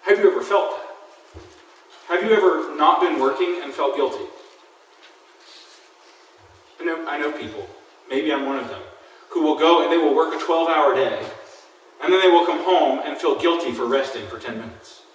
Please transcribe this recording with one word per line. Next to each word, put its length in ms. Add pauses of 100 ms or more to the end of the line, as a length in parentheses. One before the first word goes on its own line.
Have 160
you 120
ever 120
felt 340
that? 680 (640)
Have 140
you 140
ever 400
not 240
been 180
working 440
and 100
felt 240
guilty? 280 (2500)
I 60
know, 240
I 100
know 140
people, 340 (440)
maybe 200
I'm 140
one 140
of 100
them, 140 (480)
who 120
will 160
go 240
and 80
they 60
will 180
work 200
a 100
twelve-hour 500
day, 320 (760)
and 100
then 80
they 80
will 160
come 180
home 420
and 120
feel 240
guilty 320
for 140
resting 400
for 120
ten 200
minutes. 440 (120)